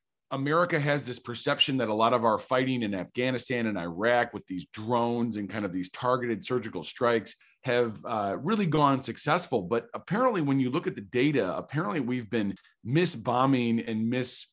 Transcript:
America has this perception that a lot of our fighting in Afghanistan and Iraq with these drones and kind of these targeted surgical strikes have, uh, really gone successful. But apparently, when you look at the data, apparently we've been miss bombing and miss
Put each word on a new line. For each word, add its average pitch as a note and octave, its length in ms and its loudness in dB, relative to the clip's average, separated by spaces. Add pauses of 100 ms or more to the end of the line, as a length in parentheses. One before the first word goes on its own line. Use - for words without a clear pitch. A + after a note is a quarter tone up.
(320)
America D#3 480 2
has C#3+ 260 0
this A#2+ 140 -6
perception C3 580 0
that A#2 120 0
a G#2+ 40 2
lot A2+ 200 4
of A#2 100 2
our A2 140 4
fighting C3 460 0
in G2+ 100 -2
Afghanistan A#2+ 760 -2
and G2 100 -2
Iraq A2 560 0
with G2 140 -10
these F2+ 200 -6
drones A#2 680 0
and G#2 140 -6
kind G#2 160 -4
of F2+ 80 -4
these F#2 180 -4
targeted A#2+ 520 -2
surgical A2+ 400 -4
strikes A#2 520 0 (280)
have, A#2+ 420 0
uh, G2+ 360 -2
really G#3 240 0
gone C#3+ 360 4
successful. C#3+ 600 -2
But F2+ 320 -2
apparently, G3 480 0
when C#3 180 2
you B2 100 2
look C#3+ 180 -2
at - 80 -6
the A#2 60 -12
data, A#2+ 540 0
apparently E3+ 440 -4
we've B2 300 -4
been G#2 260 0 (280)
miss E3 300 2
bombing A#2+ 680 2
and A2+ 280 -2
miss B2 440 -2